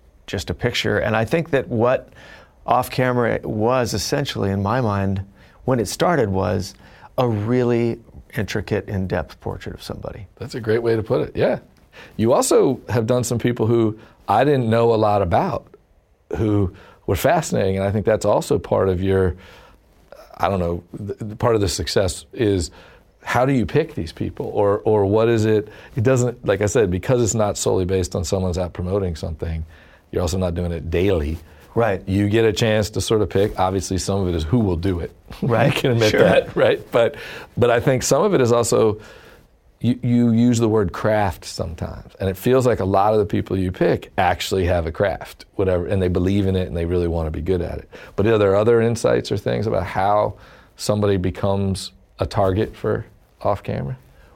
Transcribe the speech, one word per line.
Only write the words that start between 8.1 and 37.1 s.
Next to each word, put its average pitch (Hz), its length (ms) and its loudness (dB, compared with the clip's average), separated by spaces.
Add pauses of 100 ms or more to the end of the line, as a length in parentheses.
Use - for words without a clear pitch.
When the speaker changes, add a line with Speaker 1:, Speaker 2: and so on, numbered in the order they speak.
Speaker 1:
intricate, 101 520 -4
in-depth 95 520 -6
portrait - 340 -10
of - 80 -20
somebody. - 440 -12 (100)
Speaker 2:
That's - 180 -12
a 127 60 -10
great 113 220 0
way 117 140 2
to 110 60 -2
put 127 260 -2
it, - 80 -12
yeah. 180 220 0 (580)
You 113 160 2
also 156 560 2
have 110 180 0
done 123 180 0
some 120 140 -2
people 120 280 0
who 113 320 2 (300)
I 110 160 4
didn't 131 260 2
know 117 240 4
a - 20 2
lot 104 260 2
about, 120 440 0 (720)
who 104 360 0 (320)
were 98 100 0
fascinating, 113 600 0
and 95 80 -2
I 98 60 0
think 104 160 -2
that's 107 180 2
also 113 340 2
part 98 300 0
of 92 140 0
your, 95 320 2 (1040)
I 90 100 0
don't 95 120 0
know, 87 220 -4 (140)
th-, 101 220 -10
th-, 107 200 -10
part 120 160 2
of 107 60 2
the 98 80 0
success - 640 -2
is 98 380 0 (520)
how 123 220 0
do 139 80 2
you 113 140 0
pick - 280 -2
these - 180 -8
people, - 340 -8
or, 104 320 2
or 107 280 2
what 110 220 2
is 110 160 2
it? 107 240 0 (260)
It 120 100 -2
doesn't, 123 420 2
like 98 140 2
I 104 60 0
said, 104 240 2
because 120 320 0
it's 110 120 0
not 104 240 -2
solely 101 260 0
based 92 320 -2
on 87 80 -4
someone's 92 340 -2
out 90 140 -4
promoting 92 440 -4
something, 80 480 -8 (460)
you're 90 120 -2
also 90 160 -2
not 90 160 -2
doing 87 180 -4
it 82 180 -8
daily. 85 480 0 (360)
Speaker 1:
Right. 110 320 0
Speaker 2:
You 101 220 0
get 113 160 4
a 110 80 4
chance 107 380 2
to - 100 -6
sort 107 220 2
of 92 80 -4
pick. 98 280 0
Obviously, 95 380 -2
some 98 240 -2
of 92 80 0
it 87 60 0
is 82 100 -2
who 120 140 0
will 95 180 0
do 87 240 -2
it. 78 120 -8 (140)
<laughs> - 160 -18
Speaker 1:
Right. 123 320 2
Speaker 2:
You - 60 -6
can 139 120 2
admit 113 180 4
Speaker 1:
Sure. 104 100 4
Speaker 2:
that, - 340 4
right? 127 260 2 (120)
But, 117 220 2 (420)